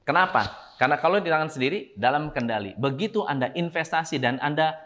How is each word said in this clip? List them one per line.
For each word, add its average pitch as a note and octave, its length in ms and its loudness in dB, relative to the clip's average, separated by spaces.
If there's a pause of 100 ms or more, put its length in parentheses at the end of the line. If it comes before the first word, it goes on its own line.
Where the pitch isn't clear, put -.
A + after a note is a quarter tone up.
Kenapa? D3 420 2 (320)
Karena C#3+ 220 4
kalau F3+ 180 4
di F3+ 140 -2
tangan D#3 180 2
sendiri, D3 460 -4
dalam C#3+ 340 2
kendali. A2+ 480 -4
Begitu D#3 480 -2
Anda B2+ 300 -2
investasi D#3+ 640 -2
dan B2+ 240 2
Anda D3+ 420 2